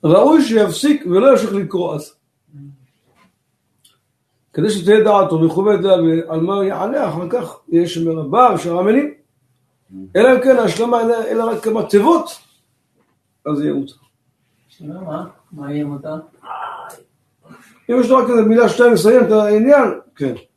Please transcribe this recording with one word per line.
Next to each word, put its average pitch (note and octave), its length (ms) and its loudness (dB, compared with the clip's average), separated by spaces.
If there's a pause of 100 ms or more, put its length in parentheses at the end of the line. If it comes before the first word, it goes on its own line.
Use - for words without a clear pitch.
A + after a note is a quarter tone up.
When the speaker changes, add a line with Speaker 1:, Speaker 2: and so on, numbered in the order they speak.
Speaker 1:
ראוי A#3+ 380 4
שיפסיק A3+ 640 0
ולא G3 240 4
ימשיך G#3+ 220 2
לקרוא F#3 420 -6
אז. - 200 -14 (2500)
כדי G3 180 -2
שתהיה G3+ 340 2
דעתו G3 340 2
מכובדת F3+ 460 0 (440)
על D#3+ 120 -4
מה G3 240 -2
יענה, A3+ 440 -4
אחר E3 220 -8
כך G#3+ 280 -6 (100)
יהיה E3+ 200 0
שם E3 300 -4
רבה G#3 360 2
ושאר E3+ 260 -4
אמינים. B3+ 340 0 (1000)
אלא A3+ 200 4
אם B3 60 -2
כן C4 140 4
ההשלמה A#3 440 0
אינה, A3+ 280 -2
אלא A3+ 220 -4
רק - 140 -8
כמה A3 220 -4
תיבות, B3 520 0 (1080)
אז D3 140 -4
יהיה D3 140 -2
מותר. C#3 200 -8 (760)
Speaker 2:
שמה? E3 320 -18
מה? D#3+ 260 -12 (260)
מה C#3+ 200 -14
יהיה D3 120 -4
מותר? D3 300 -10 (1800)
Speaker 1:
אם B3 100 2
יש A#3 100 0
לו C4 60 4
רק A#3+ 140 0
איזה A#3 120 2
מילה A3+ 260 4
שתיים A#3+ 240 4
לסיים A3 320 4
את - 60 -2
העניין, G#3+ 580 4 (280)
כן. C3 180 -6 (220)